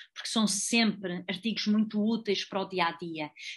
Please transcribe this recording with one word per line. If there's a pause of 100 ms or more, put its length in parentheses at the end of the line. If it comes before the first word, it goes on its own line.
(140)
porque
são
sempre
artigos
muito
úteis
para
o
dia-a-dia, (280)